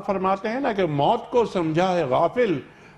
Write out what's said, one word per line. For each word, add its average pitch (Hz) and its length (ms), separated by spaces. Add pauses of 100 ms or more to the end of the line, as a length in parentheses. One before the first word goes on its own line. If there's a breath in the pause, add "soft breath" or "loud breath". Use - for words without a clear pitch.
فرماتے 190 420
ہیں 240 120
نا 262 120
کہ 196 140
"موت 160 440
کو 240 140
سمجھا 175 480
ہے 170 120
غافل، 165 560 (380 loud breath)